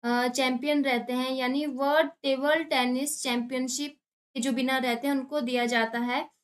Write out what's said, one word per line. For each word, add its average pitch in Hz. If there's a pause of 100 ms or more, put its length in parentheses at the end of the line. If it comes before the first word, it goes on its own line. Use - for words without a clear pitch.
अ, 240
champion 262
रहते 247
हैं, 254
यानी 262
world 285 (120)
table 285
tennis 262
championship 254 (380)
के -
जो 262
winner 262
रहते 240
हैं 285
उनको 269
दिया 240
जाता 233
है। 247 (140)